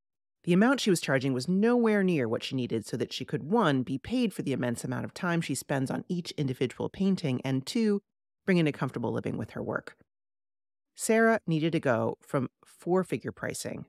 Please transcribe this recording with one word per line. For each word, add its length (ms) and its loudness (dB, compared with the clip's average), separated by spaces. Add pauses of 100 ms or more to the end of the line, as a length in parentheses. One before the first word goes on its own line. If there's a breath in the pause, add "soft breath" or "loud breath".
(440)
The 80 2
amount 280 6
she 100 2
was 100 2
charging 320 0
was 160 -2
nowhere 540 4
near 260 2
what 140 -2
she 120 -6
needed 300 -2
so 140 -6
that 140 -4
she 120 -8
could, 200 -6
one, 380 2
be 140 -4
paid 380 -2
for 80 -6
the 100 -4
immense 320 -2
amount 220 -6
of 80 -14
time 260 0
she 140 -4
spends 360 -2
on 180 -6
each 240 -6
individual 580 -2
painting, 500 0
and 240 -2
two, 380 0 (420)
bring 140 4
in 80 4
a 60 2
comfortable 400 -4
living 240 -2
with 140 -6
her 120 -8
work. 340 -6 (1000)
Sarah 520 4
needed 260 2
to 80 0
go 420 2
from 260 -2 (160)
four-figure 680 -2
pricing 560 -8